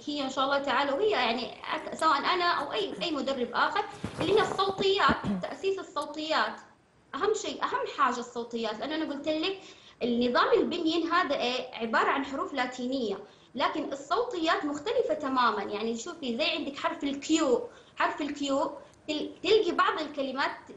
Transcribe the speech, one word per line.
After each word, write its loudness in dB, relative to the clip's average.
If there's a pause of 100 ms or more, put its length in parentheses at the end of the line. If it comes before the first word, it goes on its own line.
هي -2
إن -4
شاء 0
الله 2
تعالى، 2
وهي 2
يعني 2
أك-، -8
سواء 4
أنا 2
أو 0
أي، -2
أي -2
مدرب 0
آخر، 2 (360)
اللي 4
هي 6
الصوتيات، 2 (260)
تأسيس -2
الصوتيات. -2 (600)
أهم 2
شيء، -6
أهم 0 (120)
حاجة 4
الصوتيات، -6
لأن -6
أنا -2
قلت -4
لك 0 (440)
النظام 4
البنين 0
هذا 2
إيه؟ -2
عبارة 2
عن 0
حروف -6
لاتينية، -2 (360)
لكن -2
الصوتيات 0
مختلفة 0
تمامًا. 2
يعني -4
شوفي، -6
زي 0
عندك -2
حرف -2
الكيو، 2 (280)
حرف 0
الكيو 0 (360)
تل-، -2 (120)
تلقي 6
بعض 4
الكلمات -2 (260)